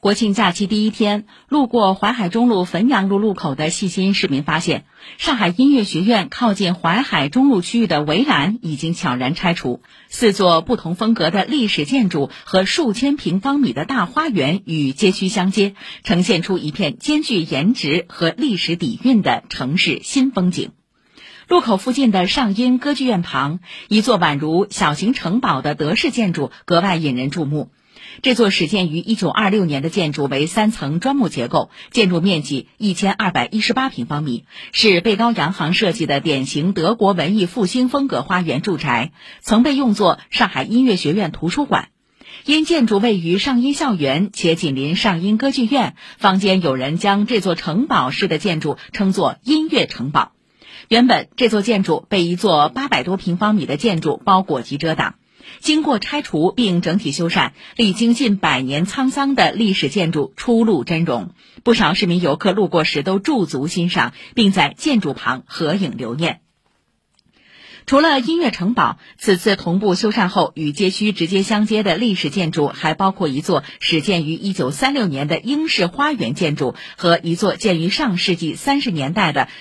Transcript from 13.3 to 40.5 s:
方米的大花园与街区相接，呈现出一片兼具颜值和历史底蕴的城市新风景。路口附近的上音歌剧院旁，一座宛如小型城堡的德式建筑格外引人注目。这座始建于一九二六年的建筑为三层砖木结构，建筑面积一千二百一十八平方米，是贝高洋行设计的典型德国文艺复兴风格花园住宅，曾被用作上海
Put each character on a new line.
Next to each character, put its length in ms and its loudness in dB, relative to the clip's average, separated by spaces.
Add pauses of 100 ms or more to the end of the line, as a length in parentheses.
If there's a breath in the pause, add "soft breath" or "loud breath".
方 200 0
米 140 2
的 100 -4
大 220 -2
花 240 -2
园 340 0
与 280 -2
街 200 2
区 160 -2
相 220 0
接， 240 0 (280 loud breath)
呈 200 2
现 180 2
出 160 -2
一 160 -4
片 240 -4
兼 260 0
具 200 0
颜 320 0
值 340 -2
和 260 0
历 220 0
史 200 -2
底 260 -4
蕴 180 4
的 300 -2
城 260 -4
市 260 -2
新 280 0
风 200 0
景。 200 -6 (760 loud breath)
路 140 4
口 160 0
附 160 -2
近 180 4
的 160 2
上 300 0
音 220 2
歌 160 -2
剧 100 -4
院 160 2
旁， 400 -4 (280 loud breath)
一 120 4
座 180 2
宛 200 2
如 320 0
小 240 0
型 180 0
城 280 -2
堡 200 0
的 140 -2
德 200 -2
式 160 0
建 220 0
筑 200 -4 (120 loud breath)
格 160 4
外 160 0
引 200 -2
人 120 -4
注 160 -4
目。 240 -4 (540 loud breath)
这 120 2
座 160 4
始 160 0
建 240 0
于 80 -4
一 160 -2
九 140 -2
二 220 0
六 140 2
年 180 -2
的 60 -2
建 240 -2
筑 140 -2
为 200 0
三 260 0
层 280 -4
砖 160 0
木 120 2
结 200 -4
构， 220 -2 (200 loud breath)
建 200 2
筑 100 2
面 220 0
积 340 -6
一 160 0
千 200 0
二 180 -2
百 160 0
一 140 -2
十 120 -2
八 160 0
平 180 -6
方 160 -4
米， 220 -4 (280 loud breath)
是 280 4
贝 160 0
高 160 2
洋 200 -2
行 220 -2
设 180 2
计 140 -2
的 140 0
典 240 0
型 280 -2
德 220 0
国 180 2
文 260 0
艺 80 2
复 200 -2
兴 220 0
风 200 0
格 140 -2
花 200 -2
园 200 -2
住 140 -2
宅， 360 -2 (280 loud breath)
曾 220 2
被 120 2
用 200 2
作 240 2 (100)
上 200 0
海 160 -4